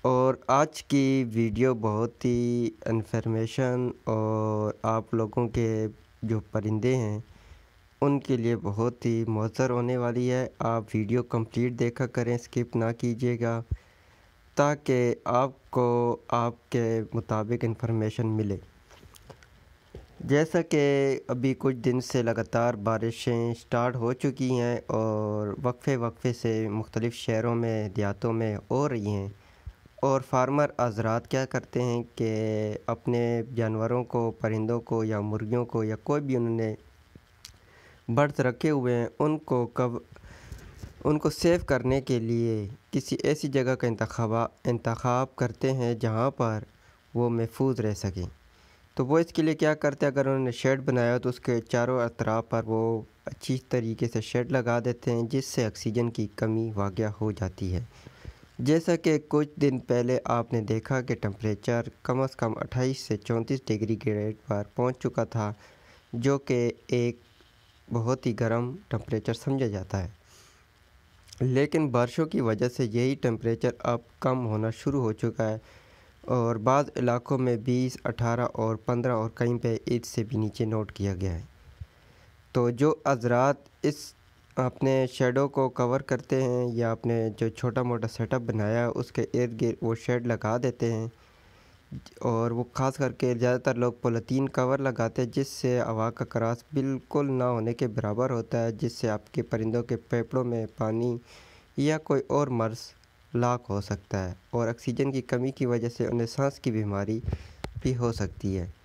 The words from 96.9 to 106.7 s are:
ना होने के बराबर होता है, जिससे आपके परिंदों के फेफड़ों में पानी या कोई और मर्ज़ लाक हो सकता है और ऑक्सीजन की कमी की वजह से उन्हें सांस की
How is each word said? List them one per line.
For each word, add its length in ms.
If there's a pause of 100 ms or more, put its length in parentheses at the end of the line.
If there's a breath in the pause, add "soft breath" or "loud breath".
ना 160
होने 260
के 160
बराबर 420
होता 260
है, 200
जिससे 320
आपके 340
परिंदों 400
के 140
फेफड़ों 480
में 240
पानी 500 (600 loud breath)
या 200
कोई 220
और 300
मर्ज़ 400 (420)
लाक 320
हो 160
सकता 360
है 180 (180)
और 160
ऑक्सीजन 420
की 120
कमी 280
की 140
वजह 240
से 180
उन्हें 200
सांस 320
की 120